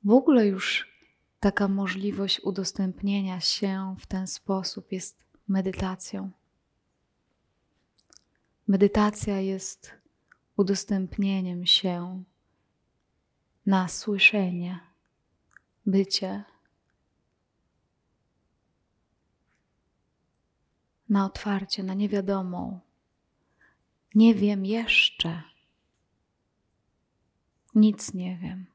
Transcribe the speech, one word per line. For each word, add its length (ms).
W 60
ogóle 360
już 460
taka 280
możliwość 720
udostępnienia 1000
się 580
w 80
ten 200
sposób 640
jest 320
medytacją. 840
Medytacja 720
jest 520
udostępnieniem 1080
się 580
na 220
słyszenie, 920
bycie, 580
na 180
otwarcie, 560
na 120
niewiadomą. 840
Nie 200
wiem 320
jeszcze. 760
Nic 400
nie 220
wiem. 380